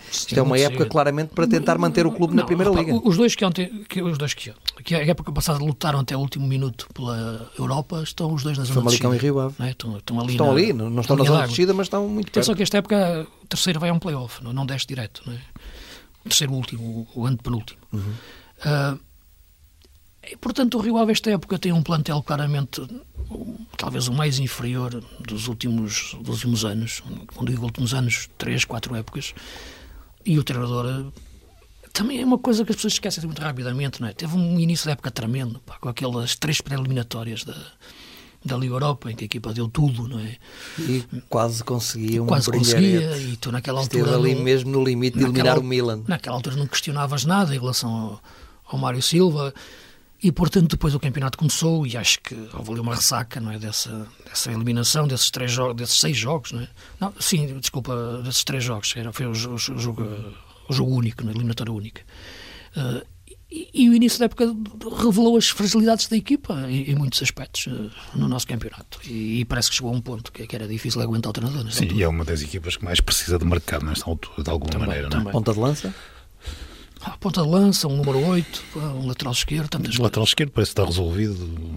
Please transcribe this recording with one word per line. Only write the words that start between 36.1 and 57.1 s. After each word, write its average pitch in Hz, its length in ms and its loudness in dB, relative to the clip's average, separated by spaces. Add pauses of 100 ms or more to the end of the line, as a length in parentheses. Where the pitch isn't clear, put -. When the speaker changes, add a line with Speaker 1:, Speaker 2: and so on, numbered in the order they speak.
Speaker 1:
três 151 260 0
pré-eliminatórias 120 840 -4
da, - 100 -12 (880)
da 131 120 -4
Liga 123 180 -2
Europa, 135 360 0
em 113 60 -6
que 113 80 -8
a - 20 -4
equipa 110 280 -6
deu 117 140 -2
tudo, 120 400 0
não 123 100 -6
é? 110 180 -8 (420)
Speaker 2:
E 127 260 -2 (240)
quase 117 340 0
conseguia 113 600 -2
um 117 40 0
Speaker 1:
Quase 120 240 4
Speaker 2:
brilharete. 156 560 6
Speaker 1:
conseguia, 139 260 -4
e 117 40 -6
tu 120 160 -6
naquela 127 300 -2
Speaker 2:
Esteve 127 200 2
Speaker 1:
altura 123 160 4
Speaker 2:
ali 127 160 4
Speaker 1:
não, 127 80 0
Speaker 2:
mesmo 131 300 4
no 135 120 4
limite 123 340 2
de 135 60 6
Speaker 1:
naquela 127 140 4
Speaker 2:
eliminar 127 180 6
Speaker 1:
al-, 127 60 4
Speaker 2:
o - 20 -6
Milan. 120 440 0
Speaker 1:
naquela 139 280 -2
altura 127 200 -4
não 143 100 0
questionavas 143 580 -2
nada 175 300 4
em 131 40 -2
relação 120 340 -2
ao, 110 300 -6 (500)
ao 139 60 -2
Mário 127 240 -2
Silva, 151 500 4 (720)
e 185 80 6
portanto 170 400 4
depois 147 240 2
o 143 60 0
campeonato 135 380 -2
começou, 160 480 2
e 120 100 -4
acho - 240 2
que - 140 -12 (200)
houve 107 180 -8
ali 117 80 -4
uma 117 140 -2
ressaca, 117 460 0
não 113 100 -4
é? 110 80 -6
Dessa, 107 480 -6 (180)
dessa - 280 -4
eliminação, 120 560 2
desses 131 220 2
três 123 200 -2
jo-, 127 240 0
desses 120 240 2
seis 156 180 2
jogos, 127 360 -2
não 117 80 -6
é? 120 80 -8 (320)
Não, 196 180 -4